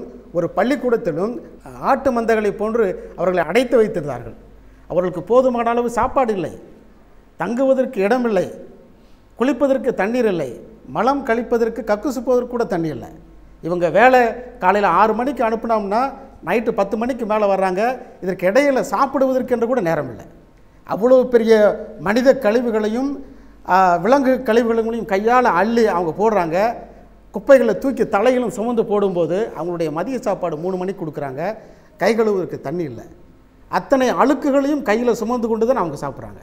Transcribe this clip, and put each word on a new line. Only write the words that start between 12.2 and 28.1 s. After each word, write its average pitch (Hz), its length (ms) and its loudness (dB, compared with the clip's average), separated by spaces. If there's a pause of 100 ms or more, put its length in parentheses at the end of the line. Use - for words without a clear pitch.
போவதற்கு 247 340 -2
கூட 233 100 -2
தண்ணி 165 240 -2
இல்லை. 120 220 -10 (520)
இவங்க 170 280 -2
வேலை 247 300 6 (380)
காலையில் 190 420 2
ஆறு 214 140 4
மணிக்கு 247 300 -4
அனுப்புனோம்னா 220 580 -2 (420)
நைட்டு 220 280 -2
பத்து 196 240 -2
மணிக்கு 240 300 -4
மேலே 214 200 2
வர்றாங்க. 190 340 0 (400)
இதற்கு 180 260 -4
இடையில 262 340 4
சாப்பிடுவதற்கு 254 760 0
என்று 226 120 0
கூட 247 140 0
நேரம் 156 300 -2
இல்லை. 101 160 -16 (600)
அவ்வளோ 233 380 4
பெரிய 226 300 4 (460)
மனித 220 340 2
கழிவுகளையும், 226 760 0 (580)
ஆ, 180 280 4
விலங்கு 254 380 4 (100)
கழிவுகளையும் 226 640 0
கையால் 220 460 2
அள்ளி 226 300 2
அவங்க 175 260 0
போடுறாங்க. 180 460 0 (760)
குப்பைகளை 233 440 6
தூக்கி 240 300 -2
தலையிலும் 233 480 2